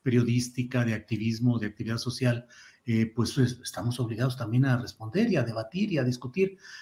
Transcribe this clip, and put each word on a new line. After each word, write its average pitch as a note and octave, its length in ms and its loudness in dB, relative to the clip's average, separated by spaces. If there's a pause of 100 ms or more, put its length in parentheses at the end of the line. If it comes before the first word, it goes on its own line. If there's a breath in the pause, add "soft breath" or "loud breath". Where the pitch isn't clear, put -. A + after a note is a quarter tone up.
periodística, B2 840 2
de A2+ 120 0
activismo, A2+ 640 0
de G#2 80 -2
actividad A2 300 -6
social, A#2+ 500 -2 (400 loud breath)
eh, A2+ 180 4
pues, A2+ 320 -2
es-, B2+ 260 2
estamos - 360 -4
obligados A#2+ 360 -2
también A#2+ 300 2
a B2 160 2
responder F#3 500 -2
y F3+ 40 2
a C3 80 2
debatir A2+ 480 -4
y D3+ 80 0
a B2+ 40 0
discutir. B2+ 540 -2 (240 loud breath)